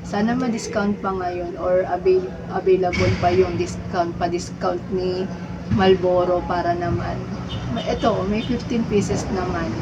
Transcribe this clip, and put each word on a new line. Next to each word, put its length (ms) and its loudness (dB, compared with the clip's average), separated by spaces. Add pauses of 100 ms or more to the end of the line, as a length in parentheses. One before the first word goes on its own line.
Sana 280 0
ma-discount 680 -2
pa 80 -2
ngayon 480 -4
or 320 2
avail-, 420 2 (220)
available 640 4
pa 160 4
yung 260 4
discount, 560 -2
pa-discount 640 -2 (140)
ni 320 -2 (480)
Marlboro 720 4
para 260 0
naman. 460 -2 (560)
Ma-, 160 -2
eto, 400 2
may 160 0
fifteen 400 0
pieces 400 0 (100)
naman. 320 -2 (140)